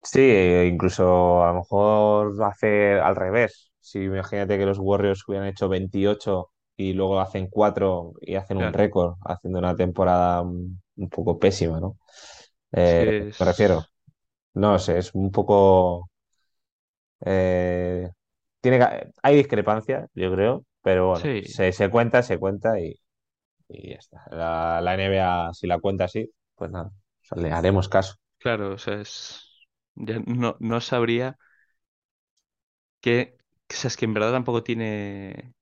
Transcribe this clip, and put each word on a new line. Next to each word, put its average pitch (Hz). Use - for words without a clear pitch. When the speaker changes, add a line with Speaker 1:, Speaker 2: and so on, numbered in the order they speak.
Speaker 1:
Sí, -
e 90
incluso 90
a 85
lo 87
mejor 104
hacer 101
al 87
revés. 98
Si -
imagínate 98
que 98
los 98
Warriors 98
hubieran 98
hecho 98
veintiocho 95
y 95
luego 95
hacen 92
cuatro 95
y 87
hacen 95
un 92
Speaker 2:
Claro. -
Speaker 1:
récord, 92
haciendo 90
una 90
temporada 90
un, 90
un 95
poco 85
pésima, 85
¿no? 92
Speaker 2:
Es 87
Speaker 1:
Eh, 107
Speaker 2:
que 104
Speaker 1:
me 110
refiero. 104
Speaker 2:
es -
Speaker 1:
No 98
sé, 87
es 90
un 95
poco, 95
eh, 90
tiene 127
que, -
hay 143
discrepancia, 113
yo 92
creo, 107
pero 92
bueno, 92
Speaker 2:
Sí. 107
Speaker 1:
se, 92
se 98
cuenta, 117
se 92
cuenta 98
y, 80
y -
ya -
está. -
La, 82
la 90
N 95
B 95
A, 87
si -
la 87
cuenta 95
así, 110
pues 85
nada, 90
o -
sea, -
le 78
haremos 92
caso. -
Speaker 2:
Claro, 104
o 98
sea, 101
es... -
Ya 110
no, 120
no 117
sabría 120
qué, 120
o -
sea, -
es -
que -
en 110
verdad 107
tampoco 120
tiene 107